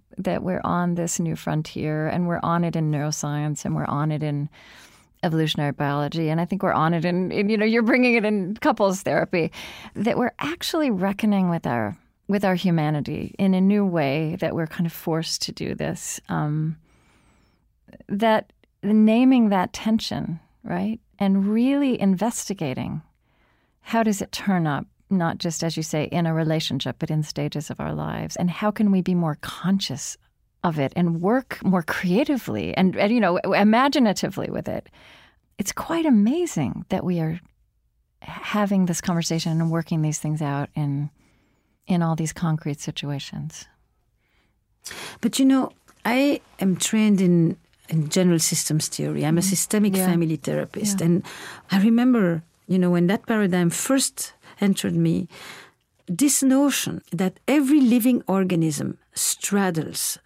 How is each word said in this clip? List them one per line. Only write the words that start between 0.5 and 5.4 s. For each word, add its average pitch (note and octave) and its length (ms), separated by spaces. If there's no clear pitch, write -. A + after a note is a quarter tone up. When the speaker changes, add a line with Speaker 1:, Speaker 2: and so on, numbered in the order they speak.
Speaker 1:
on F3 320
this E3+ 240
new D#3+ 160
frontier, D#3 720
and F3 180
we're E3+ 160
on E3+ 220
it E3 100
in D#3 160
neuroscience, D3 720
and D#3 120
we're D3+ 100
on D3+ 240
it D3+ 120
in D3 260
evolutionary D#3+ 500